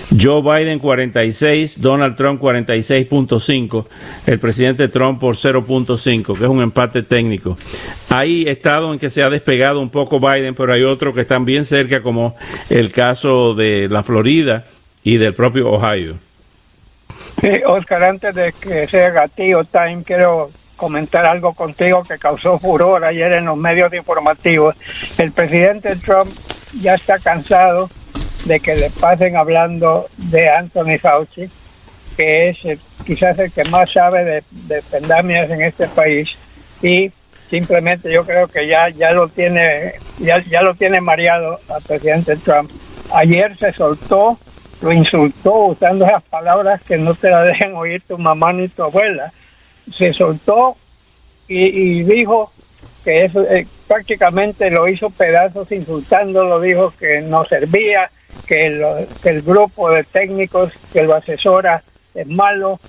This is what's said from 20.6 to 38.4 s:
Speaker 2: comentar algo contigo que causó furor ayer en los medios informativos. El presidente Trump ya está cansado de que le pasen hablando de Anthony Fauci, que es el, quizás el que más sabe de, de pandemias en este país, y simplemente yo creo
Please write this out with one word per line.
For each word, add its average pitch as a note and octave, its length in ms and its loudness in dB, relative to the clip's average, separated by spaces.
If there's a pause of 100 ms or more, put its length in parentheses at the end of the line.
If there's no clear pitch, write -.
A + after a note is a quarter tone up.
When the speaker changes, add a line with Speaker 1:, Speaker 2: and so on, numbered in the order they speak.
Speaker 2:
comentar D#3+ 500 -2
algo F3 260 0
contigo F3+ 500 0
que E3 160 -12
causó D#3 400 0
furor F3+ 460 2
ayer E3 280 0
en E3+ 120 0
los D#3 120 -4
medios E3+ 360 2
informativos. D#3 840 0 (440)
El E3 140 0
presidente F#3+ 640 0
Trump F#3+ 340 0 (500)
ya F#3 140 2
está F#3+ 240 0
cansado F3+ 720 2 (540)
de D#3 160 0
que D#3 160 -2
le C#3+ 140 0
pasen F3 460 2
hablando E3 720 0 (100)
de E3 320 2
Anthony D#3+ 520 0
Fauci, D#3+ 480 -2 (680)
que D#3+ 340 0
es E3+ 140 -10
el, D#3 140 -6 (260)
quizás F3 340 -2
el F#3 120 -2
que D3+ 140 -4
más F3 280 2
sabe F3+ 320 2
de, D#3 260 -4
de D3+ 320 -8
pandemias E3 680 -2
en D#3 120 -4
este E3+ 260 -2
país, D#3 420 0 (520)
y F3+ 280 2 (400)
simplemente F3 640 -2
yo E3+ 120 2
creo F3+ 220 0